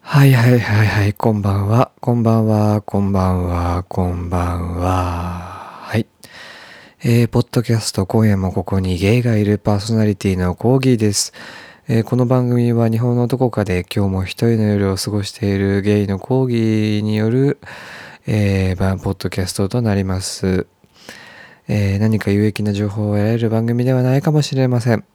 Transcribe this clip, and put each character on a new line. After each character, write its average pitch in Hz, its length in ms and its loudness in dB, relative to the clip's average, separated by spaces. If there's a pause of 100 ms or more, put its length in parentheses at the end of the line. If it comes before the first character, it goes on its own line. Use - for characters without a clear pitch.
(160)
は 139 80 8
い 135 80 8
は 120 160 4
い 123 100 6
は 107 240 2
い 107 40 4
は 98 180 2
い、 104 80 0
こ - 180 0
ん 104 120 0
ば 101 160 0
ん 101 100 -2
は、 117 220 2 (100)
こ 120 140 0
ん 120 80 0
ば 113 140 4
ん 110 100 2
は、 107 340 2
こ 101 200 -4
ん 98 120 0
ば 95 140 2
ん 90 220 0
は、 87 380 -2
こ 92 220 -2
ん 87 220 -6
ば 87 240 -2
ん 87 220 -6
は。 87 640 -4 (420)
は - 160 -4
い。 113 80 -2 (960)
え 117 200 4
ー、 110 40 -2
ポ 120 120 2
ッ - 120 -2
ド 120 100 0
キ 117 120 0
ャ 107 60 0
ス - 120 -8
ト、 98 140 -2
今 110 200 2
夜 101 120 4
も 95 120 0
こ 92 140 -4
こ 95 160 -2
に 92 160 -2
ゲ 98 220 2
イ 120 40 0
が 117 140 0
い 104 80 2
る 104 140 2
パ 107 160 0
ー 101 40 0
ソ 107 160 -4
ナ 110 120 2
リ 104 100 0
テ 98 160 -2
ィ 92 60 0
の 90 160 0
コ 127 220 2
ー 131 40 2
ギ 131 140 4
ー - 20 2
で 104 160 0
す。 - 220 -6 (520)
え 117 140 0
ー、 - 20 -2
こ 123 140 -2
の 127 80 2
番 123 240 2
組 120 240 2
は 117 160 2
日 113 80 0
本 120 180 0
の 120 120 0
ど 123 100 -2
こ 123 140 0
か 101 160 -2
で 90 180 -2 (100)
今 101 120 2
日 95 40 0
も 95 140 -2
一 117 240 -2
人 117 80 2
の 110 60 0
夜 101 280 2
を 95 60 -2
過 104 140 -6
ご 104 120 -2
し 98 100 -8
て 101 220 -2
い 98 40 -2
る 98 240 0
ゲ 104 220 2
イ - 20 -2
の 98 120 -4
コ 131 260 0
ー 127 40 -2
ギ 120 80 -2 (440)
ー - 20 -
に 107 120 -2
よ 107 140 0
る、 135 300 0 (680)
え 98 460 2
ー、 90 80 -4
ま 95 120 2
あ、 95 40 -2
ポ 98 140 -4
ッ 95 120 -4
ド 92 60 -4
キ - 140 -4
ャ 90 40 -2
ス - 60 -8
ト 98 160 -2
と 123 140 -2
な 107 120 0
り 98 80 0
ま 92 200 -2
す。 92 440 -2 (1000)
え 101 280 0
ー、 - 20 -2
何 110 220 0
か 101 100 -2
有 101 160 2
益 104 160 -2
な 104 100 -2
情 104 160 -2
報 104 220 -4
を 104 60 0
得 - 60 0
ら 110 100 0
れ 120 40 0
る 113 140 -2
番 113 160 0
組 120 180 0
で 131 80 2
は 127 80 2
な 127 160 2
い 139 60 0
か 156 100 0
も 151 80 4
し 143 140 -4
れ 131 120 2
ま 123 140 2
せ 117 140 2
ん。 104 100 -2 (100)